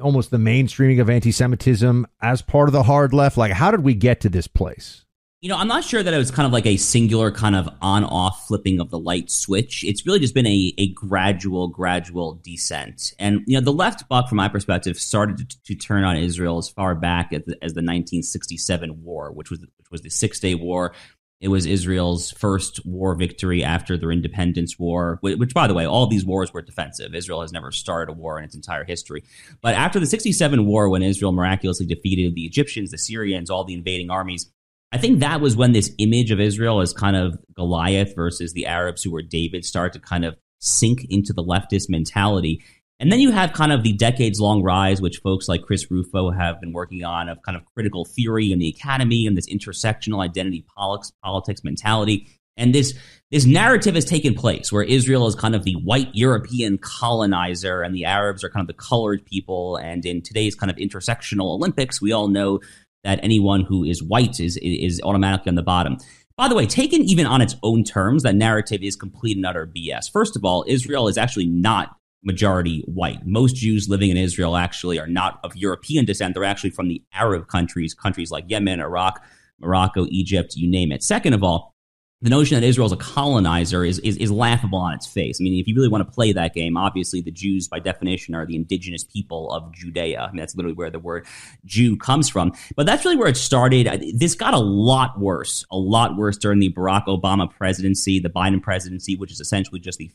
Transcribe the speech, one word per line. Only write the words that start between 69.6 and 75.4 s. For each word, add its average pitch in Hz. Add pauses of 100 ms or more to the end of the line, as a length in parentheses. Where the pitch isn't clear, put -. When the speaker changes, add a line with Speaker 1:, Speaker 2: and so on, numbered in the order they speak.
Speaker 2:
B 82
S. 62
First 214
of -
all, 90
Israel 127
is 98
actually 107
not 90 (300)
majority 90
white. 82
Most 123
Jews 107
living 98
in 90
Israel 87
actually 87
are 78
not 90